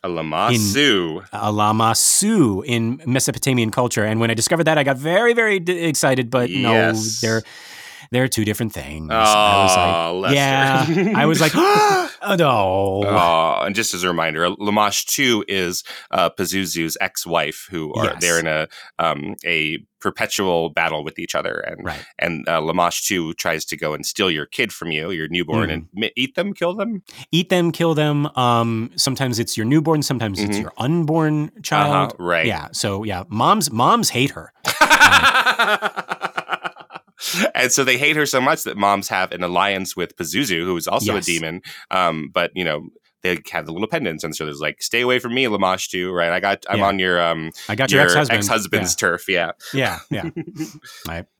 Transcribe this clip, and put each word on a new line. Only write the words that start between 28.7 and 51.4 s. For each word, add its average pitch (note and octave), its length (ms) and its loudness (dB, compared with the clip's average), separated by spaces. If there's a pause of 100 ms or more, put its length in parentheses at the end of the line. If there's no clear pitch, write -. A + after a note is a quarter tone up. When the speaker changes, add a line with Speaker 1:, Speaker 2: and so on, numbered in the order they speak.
Speaker 2:
sometimes B2+ 460 -2
it's - 160 -4
your A2 100 -2
newborn, D3+ 360 2
sometimes A2+ 360 -2
it's G#2 140 0
Speaker 1:
Mm-hmm. G2+ 100 0
Speaker 2:
your - 160 -8
unborn D3+ 720 0 (140)
child. C3 480 2
Speaker 1:
Uh-huh, F2+ 120 -10
right. E2+ 220 2
Speaker 2:
Yeah. E2+ 260 -4
So, G2+ 300 -4
yeah, F#2+ 260 -6
moms, D3 440 2
moms E3 380 2
hate B2+ 200 0
her. - 220 -16 (280)
Speaker 1:
<laughs> A#3+ 1300 4 (1400)
And B2+ 180 2
so C#3 100 2
they B2 160 2
hate D3 160 2
her D3+ 120 0
so C3+ 140 0
much D3+ 220 0
that - 140 -6
moms G2+ 320 2
have F#2+ 240 -2
an F2+ 100 -6
alliance F#2+ 540 -2
with F2 200 -6
Pazuzu, F2 460 -2
who F2+ 140 -2
is E2 100 -6
also G2+ 280 0
Speaker 2:
Yes. F2 140 -2
Speaker 1:
a F2 40 0
demon. E2 300 -4 (280)
Um, D#2+ 420 0
but, F2 220 -2
you F#2 100 -4
know, D#2+ 260 -4 (320)
they F2+ 140 0 (140)
have E2 160 -6
the D#2+ 60 -10
little G2 160 -4
pendants. F2+ 340 -4
And D#2+ 140 -8
so D#2 80 -6
there's D2 160 -8
like, D2+ 200 -6
"Stay - 200 -2
away B2 180 2
from A#2+ 160 -4
me, C3 100 2
Lamashtu," F#2+ 680 0
right? E2+ 160 2
I F2+ 80 0
got, G2+ 320 -2
I'm G#2+ 80 0
Speaker 2:
Yeah. G2 80 2
Speaker 1:
on G2 140 0
your, F2+ 200 2
um, E2 300 -2 (180)
Speaker 2:
"I G#2 60 -4
got A#2 160 0
your F#2+ 120 6
Speaker 1:
your F2+ 40 6
Speaker 2:
ex-husband." A#2 320 4
Speaker 1:
ex-husband's G#2 540 0
Speaker 2:
Yeah. - 40 -2 (120)
Speaker 1:
turf. F2 200 -4
Yeah. E2+ 220 0 (240)
Speaker 2:
Yeah, A#2 240 -2 (120)
yeah. B2 200 -4 (360)
Speaker 1:
<laughs> - 420 -16
Speaker 2:
Right. E2+ 160 -8 (160)